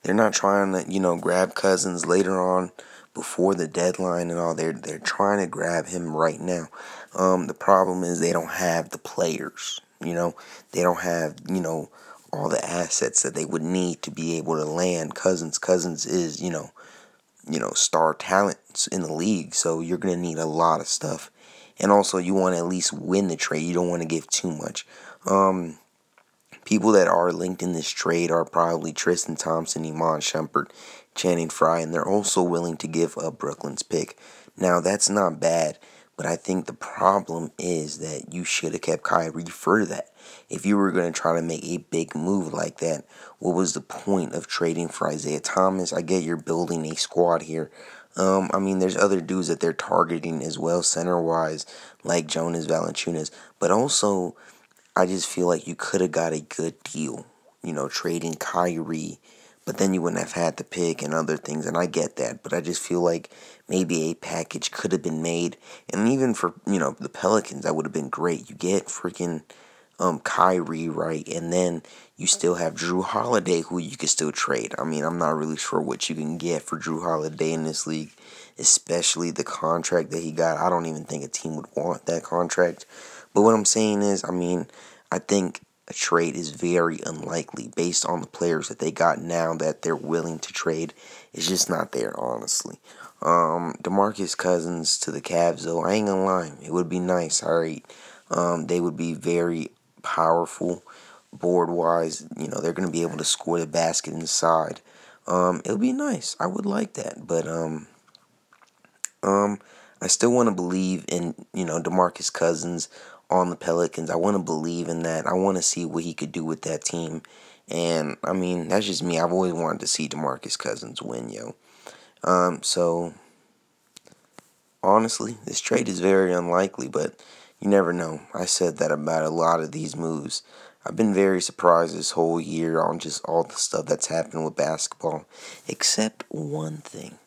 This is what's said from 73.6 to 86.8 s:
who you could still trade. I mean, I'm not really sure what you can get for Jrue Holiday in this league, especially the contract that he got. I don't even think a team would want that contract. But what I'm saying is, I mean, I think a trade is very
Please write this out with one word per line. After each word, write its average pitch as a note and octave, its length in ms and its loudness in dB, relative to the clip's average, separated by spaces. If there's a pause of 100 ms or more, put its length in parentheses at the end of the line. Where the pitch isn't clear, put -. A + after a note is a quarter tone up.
who F2 180 -4
you D#2 180 -6
could D#2 120 -2
still D2+ 240 0
trade. - 460 -2
I B1+ 60 -4
mean, D2+ 200 -2
I'm E2+ 140 0
not D#2 180 2
really D#2 200 -2
sure - 240 -2
what - 280 -4
you D#2+ 60 -2
can D#2 220 -4
get E2 260 -2
for - 160 -8
Jrue D#2+ 240 -4
Holiday D#2+ 500 -2
in D#2+ 120 -2
this D#2 220 -4
league, D#2 260 -6 (460)
especially E2+ 720 2
the D2+ 140 -4
contract E2 680 0
that E2 120 -6
he D#2+ 100 -6
got. D#2+ 260 2
I E2+ 100 2
don't E2+ 180 2
even D#2 180 -6
think D2+ 180 -8
a D2 60 -10
team D#2+ 280 -6
would - 180 -10
want E2 320 -4
that E2+ 160 -2
contract. F2 640 0 (480)
But G2+ 80 8
what A2+ 120 10
I'm G#2 120 2
saying G#2+ 360 4
is, G2+ 220 2
I - 80 -4
mean, F2 340 0 (460)
I F#2 60 0
think F#2+ 420 0 (280)
a - 60 -14
trade E2+ 400 2
is D#2+ 160 -6
very E2+ 540 2